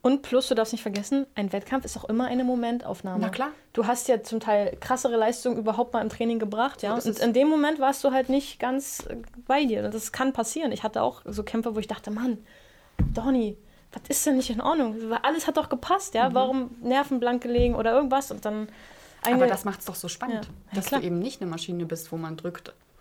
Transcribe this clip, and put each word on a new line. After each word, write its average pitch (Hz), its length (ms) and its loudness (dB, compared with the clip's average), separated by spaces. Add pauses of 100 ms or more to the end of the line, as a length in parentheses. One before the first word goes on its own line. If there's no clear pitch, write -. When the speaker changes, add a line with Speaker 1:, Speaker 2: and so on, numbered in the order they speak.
Speaker 1:
Und 269 180 4
plus, 254 280 2
du 269 60 4
darfst 220 160 0
nicht 226 120 -6
vergessen, 214 500 -2
ein 202 180 -2
Wettkampf 233 320 -2
ist - 140 -8
auch - 80 -12
immer 226 220 0
eine 247 160 0
Momentaufnahme. 233 760 -2
Speaker 2:
Na 208 100 0
klar. 262 220 -4 (220)
Speaker 1:
Du 214 140 2
hast 247 200 0
ja 233 140 4
zum 226 180 -4
Teil 208 400 2
krassere 247 380 0
Leistungen 233 400 2
überhaupt 220 360 0
mal 226 80 0
im 214 80 0
Training 233 280 0
gebracht, 220 440 -2
Speaker 2:
So 208 60 -4
Speaker 1:
ja? 214 80 0
Speaker 2:
ist 233 120 -2
Speaker 1:
Und 220 60 0
Speaker 2:
es. 208 60 -6
Speaker 1:
in 233 140 4
dem 262 140 6
Moment 311 320 4
warst 269 240 2
du 277 80 4
halt 262 180 2
nicht 277 300 0
ganz, 269 500 -4
äh, - 80 -8 (300)
bei 285 180 4
dir. 214 180 2
Und 208 120 -2
das 220 160 -8
kann 262 200 0
passieren. 269 400 -2
Ich - 120 -6
hatte 214 180 0
auch - 240 0
so 214 160 -6
Kämpfe, 226 340 -2
wo 220 40 -2
ich 202 80 -4
dachte, 214 240 -8
„Mann, 226 260 -2 (800)
Donny, 233 420 0 (340)
was - 180 -12
ist - 180 0
denn 269 100 4
nicht 247 140 0
in 226 100 -4
Ordnung? 226 500 0 (120)
Alles 311 240 0
hat 320 100 2
doch 302 120 0
gepasst, 359 440 0
ja? 240 160 4
Speaker 2:
Mhm. 240 60 0
Speaker 1:
Warum 254 480 0
Nerven 269 360 2
blank 240 220 0
gelegen 240 320 4
oder 226 200 2
irgendwas?“ 269 360 2
Und 208 160 -8
dann 214 220 -4 (560)
eine 247 140 4
Speaker 2:
Aber 254 100 6
das 190 180 0
macht's 190 200 -6
doch 180 100 -8
so - 120 -8
spannend, 220 380 -6
Speaker 1:
Ja. - 60 -16 (180)
Ja, 196 60 -8
Speaker 2:
dass 196 100 -2
Speaker 1:
klar. 277 160 0
Speaker 2:
du 180 60 -2
eben 175 100 0
nicht 196 240 -4
eine 180 80 -4
Maschine 170 380 -4
bist, 165 240 -8
wo 165 60 -6
man 160 200 -6
drückt, - 360 -10 (280)